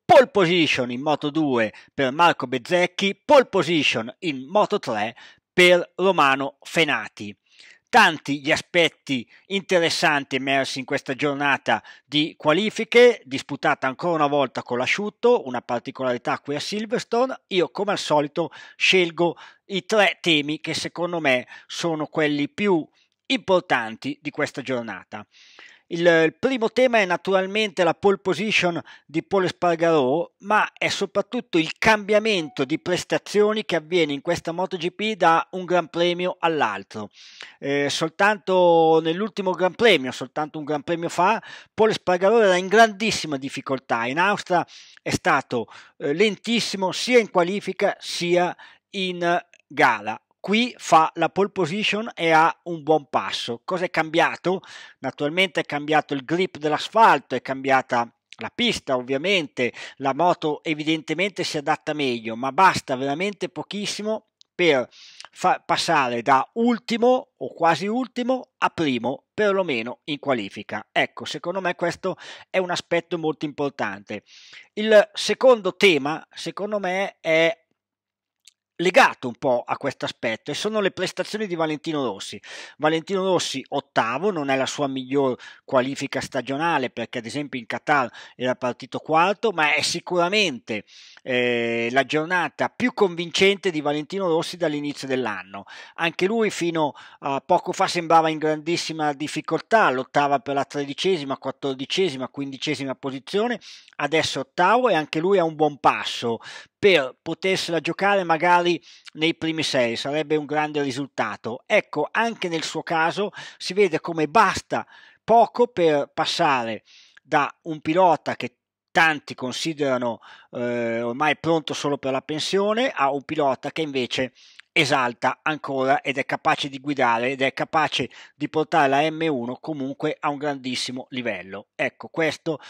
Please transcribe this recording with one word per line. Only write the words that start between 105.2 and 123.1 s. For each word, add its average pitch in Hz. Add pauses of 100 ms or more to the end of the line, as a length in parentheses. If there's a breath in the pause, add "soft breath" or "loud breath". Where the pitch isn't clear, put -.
ha 170
un 160
buon 147
passo 117 (420 loud breath)
per 156
potersela 175
giocare 196
magari 175 (340 loud breath)
nei 156
primi 160
sei, 120
sarebbe 147
un 151
grande 151
risultato. 123
Ecco, 180
anche 214
nel 165
suo 151
caso 170 (260 loud breath)
si -
vede 175
come 160
basta 160 (380 loud breath)
poco 233
per 156
passare 131 (400 soft breath)
da 143 (120)
un 156
pilota 160
che - (340)
tanti 160
considerano, 127 (320 loud breath)
eh, 120
ormai 131
pronto 160
solo 143
per 131
la 131
pensione, 202
a 139
un 139